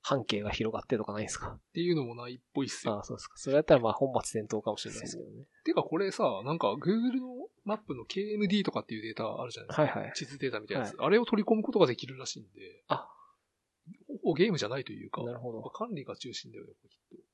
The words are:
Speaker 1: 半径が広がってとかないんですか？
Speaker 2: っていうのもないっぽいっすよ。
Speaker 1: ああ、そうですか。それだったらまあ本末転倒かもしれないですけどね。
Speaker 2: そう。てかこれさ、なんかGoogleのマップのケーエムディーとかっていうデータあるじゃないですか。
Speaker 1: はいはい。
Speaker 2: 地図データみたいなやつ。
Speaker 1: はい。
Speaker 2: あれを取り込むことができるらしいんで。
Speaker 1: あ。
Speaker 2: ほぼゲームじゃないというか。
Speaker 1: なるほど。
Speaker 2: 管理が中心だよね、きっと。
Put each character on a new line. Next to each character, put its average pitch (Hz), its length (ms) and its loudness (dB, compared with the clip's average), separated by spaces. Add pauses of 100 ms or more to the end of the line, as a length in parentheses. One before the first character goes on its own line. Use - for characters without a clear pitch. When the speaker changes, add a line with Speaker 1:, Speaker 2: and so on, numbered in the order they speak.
Speaker 1:
半 131 240 2
径 104 160 0
が 104 100 -2
広 110 220 0
が - 80 -4
っ - 40 -14
て 123 120 2
と 104 80 -2
か - 80 -6
な 104 60 -4
い 107 40 -2
ん - 20 -4
で - 40 -8
す - 80 -6
か？ - 200 -8
Speaker 2:
っ - 40 -20 (120)
て 170 80 -2
い 175 100 4
う 165 40 4
の 147 80 2
も 117 100 -6
な 120 160 -10
い 127 60 -10
っ 123 40 -18 (140)
ぽ 139 100 2
い 123 40 -2
っ - 20 -6
す - 160 -8
よ。 110 80 2
Speaker 1:
あ 104 60 -2
あ、 101 40 -10
そ 113 120 -8
う - 20 -12
で - 40 -14
す - 60 -14
か。 - 100 -18
そ - 120 -6
れ 135 60 4
だ 151 60 10
っ - 20 0
た 165 120 10
ら 123 60 8
ま 113 80 4
あ 101 40 2
本 135 180 2 (120)
末 - 180 -2
転 104 100 -6
倒 107 100 0
か - 80 -2
も 104 80 -2
し - 100 -8
れ 107 60 -8
な 110 60 -10
い - 20 -10
で - 60 -10
す 85 100 -8
け - 60 -10
ど - 60 -14
ね。 - 60 -18
Speaker 2:
そ - 60 -16
う。 - 60 -20 (160)
て 330 100 2
か - 80 6
こ - 160 -2
れ 190 140 0
さ、 110 320 2
な 139 100 -2
ん 165 60 -2
か 101 140 4
Google 226 480 2
の 254 260 -10 (160)
マ 208 120 -2
ッ - 40 -10
プ - 160 -8
の 117 100 -10
ケ - 160 -4
ー 208 120 -4
エ 214 40 -2
ム 208 100 2
デ 202 100 4
ィ - 20 4
ー 190 40 0
と - 80 0
か - 100 -4
っ - 40 -10
て - 80 -10
い 110 60 -6
う - 20 -10
デ 110 120 -8
ー - 20 -12
タ 113 260 -4
あ - 20 -4
る 117 80 -8
じ - 80 -12
ゃ 107 40 -16
な - 20 -18
い - 40 -20
で - 40 -6
す - 40 0
か。 151 40 4
Speaker 1:
は 147 60 6
い - 40 0 (140)
は - 60 -10
い。 - 20 -12
Speaker 2:
地 - 120 -6
図 139 120 -14
デ 135 120 -2
ー - 20 -4
タ 110 80 -4
み 104 80 -12
た 98 80 -4
い - 20 0
な 123 60 0
や 104 80 -4
つ。 - 40 -12
Speaker 1:
は - 100 -2
い。 - 20 4
Speaker 2:
あ - 20 4
れ 208 80 8
を 240 80 6
取 214 160 4
り - 60 0
込 226 80 6
む 220 80 0
こ - 80 -2
と 208 80 2
が 165 80 10
で 120 80 2
き - 100 -10
る 131 140 -12
ら 127 80 -8
し - 120 -8
い 110 40 -16
ん 98 100 -20
で。 - 340 -18
Speaker 1:
あ。 - 220 -2 (960)
Speaker 2:
ほ 285 100 -10 (140)
ぼ 156 40 2
ゲ 170 100 6
ー 233 60 2
ム 147 80 2
じ - 60 0
ゃ 104 40 -2
な 127 80 -2
い 131 60 -4
と - 80 -10
い 104 140 -10
う 101 40 -16
か。 127 140 -6
Speaker 1:
な 120 100 -6
る 120 60 -10
ほ 120 120 -8
ど。 110 200 -10
Speaker 2:
管 240 220 -6
理 143 100 -6
が 110 120 -10
中 127 180 -12
心 - 180 -12
だ 110 60 -16
よ - 80 -14
ね、 - 80 -20 (140)
き - 80 -20
っ - 40 -20 (100)
と。 - 80 -20 (160)